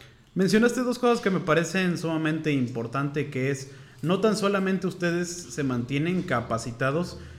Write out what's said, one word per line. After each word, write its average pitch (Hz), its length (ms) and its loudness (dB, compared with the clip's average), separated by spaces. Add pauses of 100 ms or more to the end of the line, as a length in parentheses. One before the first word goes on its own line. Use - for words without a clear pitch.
(340)
Mencionaste 226 480 4
dos 240 180 -2
cosas 240 200 4
que 202 100 0
me 175 100 2
parecen 170 580 2
sumamente 160 540 0
importante, 139 800 -2
que 131 200 0
es, - 220 -6 (280)
no 180 200 0
tan 208 160 4
solamente 190 500 2
ustedes 175 420 -2
se - 360 -6
mantienen 139 580 0
capacitados, 127 960 -2 (200)